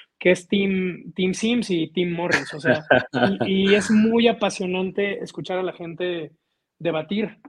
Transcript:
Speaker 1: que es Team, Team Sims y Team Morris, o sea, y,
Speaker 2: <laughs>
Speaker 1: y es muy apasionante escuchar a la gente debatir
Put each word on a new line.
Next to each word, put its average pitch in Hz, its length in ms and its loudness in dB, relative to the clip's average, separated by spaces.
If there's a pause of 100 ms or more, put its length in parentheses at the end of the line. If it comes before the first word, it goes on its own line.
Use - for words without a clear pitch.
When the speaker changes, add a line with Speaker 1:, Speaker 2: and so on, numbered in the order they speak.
(200)
Speaker 1:
que 180 120 4
es 180 160 0
Team, 190 680 -2
Team 185 180 0
Sims 233 380 -2
y 160 200 0
Team 175 200 -2
Morris, 165 420 -2
o 151 60 -12
sea, 147 260 0 (320)
y, 120 240 2
Speaker 2:
<laughs> - 20 0
Speaker 1:
y 196 320 2
es 202 140 0
muy 226 380 4
apasionante 196 960 -2
escuchar 180 340 -8
a 185 60 -2
la 175 100 -6
gente 170 580 -8 (460)
debatir 170 600 -4 (120)